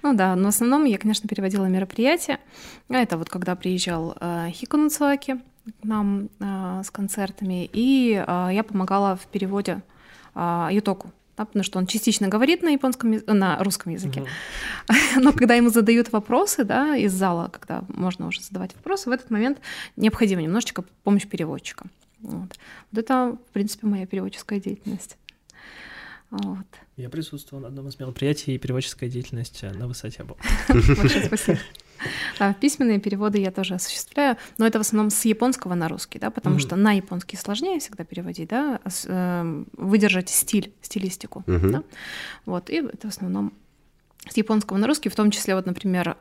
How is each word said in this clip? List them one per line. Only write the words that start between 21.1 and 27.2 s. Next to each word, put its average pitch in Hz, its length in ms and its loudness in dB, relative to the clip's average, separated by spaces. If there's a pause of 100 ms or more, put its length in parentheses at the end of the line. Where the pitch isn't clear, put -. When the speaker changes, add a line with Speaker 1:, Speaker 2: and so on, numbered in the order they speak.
Speaker 1:
переводчика. 160 580 -8 (380)
Вот. 185 360 -10 (320)
Вот 208 80 -4
это, 247 380 0 (140)
в - 20 -20
принципе, 208 340 -2
моя 196 200 0
переводческая 196 520 -6
деятельность. 196 580 -8 (1120)
Вот. 196 360 -6 (300)
Speaker 2:
Я 123 120 -12
присутствовал 143 540 -12